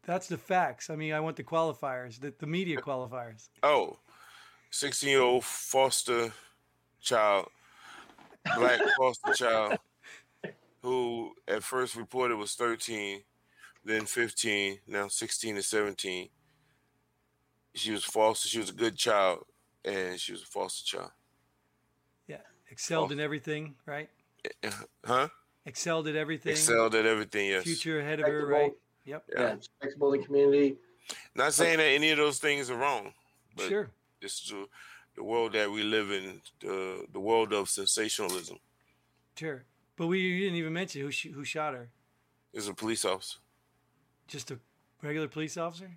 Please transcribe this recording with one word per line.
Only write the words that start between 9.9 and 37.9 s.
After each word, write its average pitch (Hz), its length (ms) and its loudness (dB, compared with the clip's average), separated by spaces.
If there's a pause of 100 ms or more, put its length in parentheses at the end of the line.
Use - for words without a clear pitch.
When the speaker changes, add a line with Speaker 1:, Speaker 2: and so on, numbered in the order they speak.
Speaker 2:
who 120 520 -2 (140)
at 104 160 -2
first 127 320 -2
reported 120 420 -2
was 104 180 -6
thirteen, 110 680 -4 (640)
then 107 200 -2
fifteen, 101 840 -2
now 101 220 -2
sixteen 110 460 -4
and 98 100 -4
seventeen. 98 640 -2 (1400)
She 107 180 -4
was 101 120 -2
foster, 110 440 2
she 117 120 -2
was 98 120 -4
a - 20 -16
good 110 220 0
child, 98 500 2 (400)
and 92 340 -4
she - 120 -8
was 98 100 -12
a - 60 -20
foster - 360 -6 (140)
child. 90 140 -10 (1160)
Speaker 1:
Yeah, 151 100 -14 (340)
excelled 160 380 -2
Speaker 2:
Foster. 147 40 -2
Speaker 1:
in 139 60 -4
everything, 151 560 -6 (100)
right? 151 240 -10 (540)
Speaker 2:
Uh, 104 60 -2 (360)
huh? 131 220 2 (400)
Speaker 1:
Excelled 160 400 -2
at 151 80 -2
everything. 156 380 -2
Speaker 2:
Excelled 113 420 6
at 110 100 6
everything, 107 440 2
yes. 92 160 2
Speaker 1:
Future 160 340 -2
ahead 151 220 -4
of 151 40 2
her, 147 220 2
Speaker 3:
Respectable. 143 140 4
Speaker 1:
right? 143 100 4 (340)
Yep. 143 260 -10
Speaker 2:
Yeah. - 100 0
Speaker 3:
Yeah, 117 140 2
respectable 139 580 -2
in 139 80 2
the - 40 -10
community. 143 500 6 (600)
Speaker 2:
Not 139 180 2
saying 165 240 6
that 160 80 6
any 147 240 6
of 156 80 4
those 147 220 2
things 143 320 0
are 123 60 -2
wrong, 120 360 -2 (420)
but 196 120 -4
Speaker 1:
Sure. 196 220 -2 (320)
Speaker 2:
this - 200 -8
is - 80 -12
the, 101 160 -10 (520)
the - 60 -8
world 113 300 0
that 104 160 2
we 104 140 -4
live 107 280 0
in, 98 300 -6 (200)
the, 95 520 -6
the 95 60 -8
world 110 340 2
of 101 160 0
sensationalism. 98 880 -2 (800)